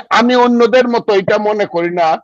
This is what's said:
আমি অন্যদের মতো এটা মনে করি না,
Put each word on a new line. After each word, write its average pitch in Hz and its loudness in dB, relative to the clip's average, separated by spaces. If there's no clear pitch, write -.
আমি 240 2
অন্যদের 240 2
মতো 226 -2
এটা 196 0
মনে 208 -2
করি 170 -4
না, 175 0